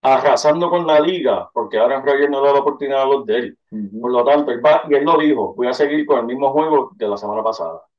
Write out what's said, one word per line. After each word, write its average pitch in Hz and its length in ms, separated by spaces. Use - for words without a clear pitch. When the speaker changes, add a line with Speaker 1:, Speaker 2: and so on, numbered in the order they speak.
Speaker 1:
arrasando 170 640
con 170 160
la 156 140
liga 156 560
porque - 240
Aaron 127 260
Rodgers 143 240
no 139 120
da 143 120
la 139 60
oportunidad 139 440
a 135 40
los 135 180
de 110 120
él. 117 220
Speaker 2:
Ujú. 107 300
Speaker 1:
Por 120 100
lo 120 140
tanto, 143 260
él 120 140
va, 151 240
y 143 60
él 139 100
lo 165 120
dijo, 147 380
"Voy 123 140
a 123 40
seguir 147 340
con 143 120
el 117 60
mismo 135 280
juego 151 440
de 110 100
la 101 100
semana 107 240
pasada". 107 420